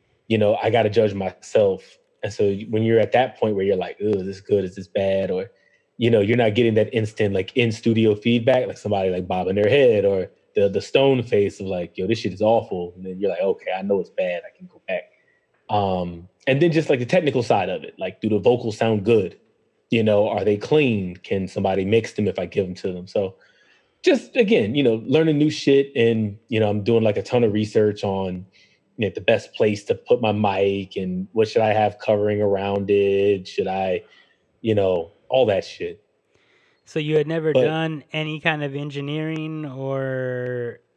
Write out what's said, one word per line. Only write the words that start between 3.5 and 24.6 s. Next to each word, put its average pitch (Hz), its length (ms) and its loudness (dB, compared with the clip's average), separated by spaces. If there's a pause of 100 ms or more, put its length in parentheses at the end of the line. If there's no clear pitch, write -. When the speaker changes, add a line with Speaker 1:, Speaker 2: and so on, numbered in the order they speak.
Speaker 1:
where 95 80 0
you're 98 120 2
like, 87 240 -8
"Ooh, 104 120 0
is 95 120 -2
this 95 160 -10
good? 101 240 0
Is 92 100 -8
this 95 140 -14
bad?" 98 420 0
Or, 92 200 -6 (480)
you 117 120 2
know, 117 100 6
you're 113 180 2
not 110 160 2
getting 117 200 4
that 107 200 2
instant, 104 400 -2
like, 95 220 -4
in-studio 113 580 2
feedback, 120 520 0
like, - 120 -10
somebody, 98 320 -2
like, 90 180 -4
bobbing 92 260 -2
their 104 140 2
head, 117 380 4
or 95 240 0 (240)
the, 101 160 2
the 98 100 -2
stone 135 420 2
face 101 380 -2
of, 95 60 -8
like, 90 320 -6
"Yo, 92 80 -4
this 113 140 -2
shit 92 120 -4
is 92 80 -14
awful." 107 560 0
And 92 80 -16
then 92 160 -12
you're 98 100 0
like, 87 120 -4
"Okay, 95 340 -4
I 95 60 -8
know 98 180 -2
it's 87 100 -8
bad. 90 360 -4
I - 100 -20
can 92 100 -20
go 90 220 -20
back." 90 140 -6 (680)
Um, 90 580 -4 (200)
and 135 160 2
then 170 100 4
just, 156 160 0
like, 139 120 0
the 120 60 -4
technical 143 360 0
side 101 260 0
of 87 160 -8
it, - 140 -18
like, 95 240 -8
do 107 80 -2
the 104 80 2
vocals 120 400 0
sound 110 260 0
good? 104 340 2 (520)
You 113 120 2
know, 104 280 4
are 98 140 -2
they 104 120 4
clean? 107 640 0
Can 95 300 -4
somebody 95 360 -2
mix 110 300 0
them 104 140 -2
if 92 100 -4
I 92 80 -4
give 98 180 -4
them 90 120 -8
to 95 160 -6
them? 90 140 -12
So 98 300 -4 (680)
just, - 340 0
again, 170 380 2